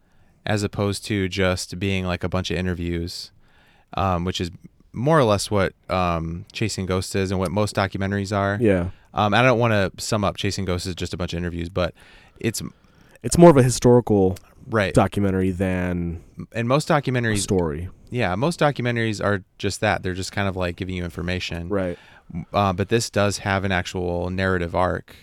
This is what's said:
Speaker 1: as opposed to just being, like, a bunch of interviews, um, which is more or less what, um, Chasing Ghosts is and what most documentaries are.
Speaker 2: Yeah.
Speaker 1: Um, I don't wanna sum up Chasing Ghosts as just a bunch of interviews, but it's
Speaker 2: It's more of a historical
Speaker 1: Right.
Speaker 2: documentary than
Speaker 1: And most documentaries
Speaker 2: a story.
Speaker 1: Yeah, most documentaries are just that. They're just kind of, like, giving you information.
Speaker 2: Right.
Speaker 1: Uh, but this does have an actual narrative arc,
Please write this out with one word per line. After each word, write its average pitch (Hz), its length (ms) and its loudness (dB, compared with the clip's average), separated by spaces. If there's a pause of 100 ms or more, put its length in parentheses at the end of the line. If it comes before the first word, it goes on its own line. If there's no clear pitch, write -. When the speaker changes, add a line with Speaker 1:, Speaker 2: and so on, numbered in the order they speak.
(440)
Speaker 1:
as 104 180 0
opposed 101 440 -2
to 98 220 -2
just 92 500 -2
being, 95 260 -2
like, 90 200 -2
a 90 40 -2
bunch 90 220 -4
of 80 60 -2
interviews, 87 720 -4 (640)
um, 90 300 0
which 92 160 -4
is 87 100 -4 (420)
more 151 260 2
or 135 60 6
less 104 260 2
what, 98 220 2 (180)
um, 87 640 -2
Chasing 98 340 -4
Ghosts 92 280 -2
is 95 160 0
and 95 80 0
what 90 140 0
most 104 240 0
documentaries 98 600 -2
are. 98 240 0
Speaker 2:
Yeah. 92 300 2 (240)
Speaker 1:
Um, 104 200 2
I 117 80 4
don't 127 160 4
wanna 107 400 2
sum 104 260 -2
up 85 120 -2
Chasing 98 280 -4
Ghosts 90 240 -2
as 90 60 -6
just 87 200 -6
a - 20 -6
bunch 87 160 -4
of 85 60 -4
interviews, 85 300 -6
but 90 260 -2 (460)
it's 110 200 -2 (640)
Speaker 2:
It's 127 160 0
more 170 120 12
of 143 60 8
a 127 60 8
historical 113 760 4 (320)
Speaker 1:
Right. 101 260 0
Speaker 2:
documentary 95 580 2
than 90 680 -2 (300)
Speaker 1:
And 117 160 -4
most 143 200 0
documentaries 127 500 2
Speaker 2:
a 95 40 0
story. 85 460 -2 (220)
Speaker 1:
Yeah, 104 260 0
most 151 240 -2
documentaries 117 640 0
are 101 180 0 (160)
just - 220 -4
that. 98 220 0
They're 92 120 -4
just 92 180 -8
kind 101 160 -2
of, 90 80 -4
like, 90 200 -4
giving 92 180 -8
you 90 100 -6
information. 87 640 -6
Speaker 2:
Right. 92 300 -4 (540)
Speaker 1:
Uh, 98 200 2
but 95 160 -4
this 117 220 0
does 101 280 0
have 98 260 -2
an 98 80 -2
actual 90 580 -4
narrative 92 460 -2
arc, 90 460 -2